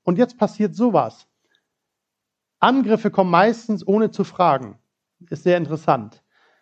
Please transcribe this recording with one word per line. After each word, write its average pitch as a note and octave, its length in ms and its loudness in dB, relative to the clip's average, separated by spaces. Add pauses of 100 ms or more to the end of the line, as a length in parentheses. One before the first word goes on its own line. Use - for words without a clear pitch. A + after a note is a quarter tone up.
und F3 160 0
jetzt B3 180 0
passiert G#3 380 -2
sowas. E3+ 540 -2 (1300)
Angriffe A3 540 2
kommen F#3 180 0
meistens G#3 560 0
ohne G#3+ 240 0
zu G3+ 140 -6
fragen. C3 560 -2 (500)
Ist - 140 -12
sehr F3 140 2
interessant. D3 640 -4 (380)